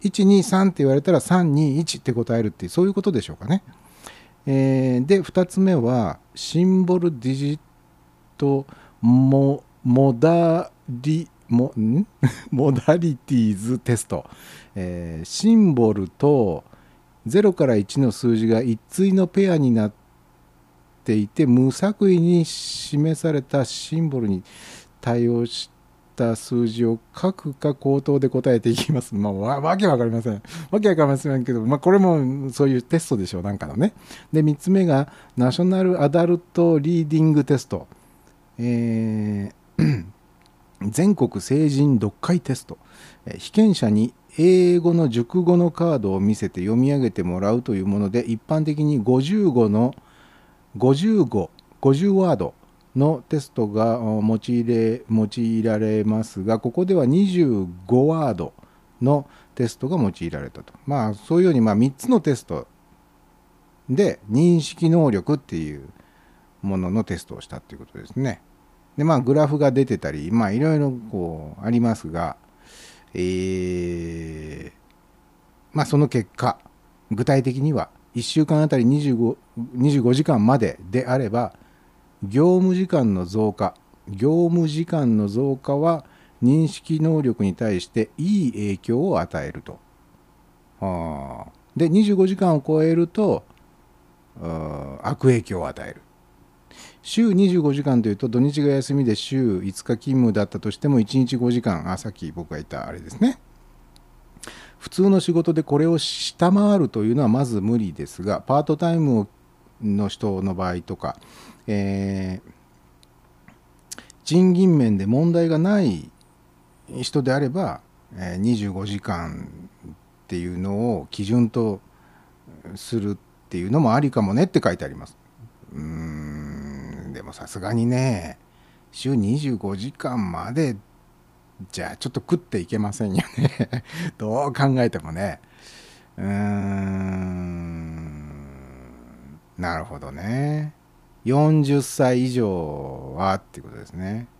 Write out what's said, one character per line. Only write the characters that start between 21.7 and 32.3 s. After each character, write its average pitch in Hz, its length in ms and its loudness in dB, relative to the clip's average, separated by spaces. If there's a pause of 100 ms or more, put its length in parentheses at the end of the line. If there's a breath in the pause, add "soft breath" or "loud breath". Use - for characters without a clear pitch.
作 202 360 0
為 180 80 6
に 170 280 4
示 - 760 -4
さ 160 120 0
れ 143 100 0
た 135 220 -2
シ - 340 -8
ン 165 100 0
ボ 135 120 -2
ル 113 80 0
に 95 140 -2 (580 loud breath)
対 120 280 0
応 120 180 0
し - 240 -12 (460)
た 117 200 0
数 120 320 -2
字 117 160 -2
を 113 140 0 (180)
書 185 160 -2
く 147 220 -12
か 147 200 -2
口 139 260 0
頭 143 180 0
で 135 100 2
答 127 240 0
え 117 80 2
て 117 80 0
い 117 60 2
き 120 180 -2
ま 131 80 0
す。 - 140 -8
ま 104 160 0
あ、 - 20 -2
わ-、 113 280 -2
わ 160 160 0
け 196 100 2
わ 151 100 4
か 120 80 0
り 117 60 0
ま 113 120 -2
せ 113 80 -4
ん。 104 120 -6 (280 loud breath)
わ 208 100 0
け 208 80 2
わ 180 80 4
か 156 60 2
り 143 60 4
ま 139 80 2
せ 135 200 -2
ん 127 80 -2
け 127 80 -2
ど、 117 100 -2
ま 123 140 2
あ、 - 20 -8
こ 175 140 4
れ 202 60 8
も 139 520 2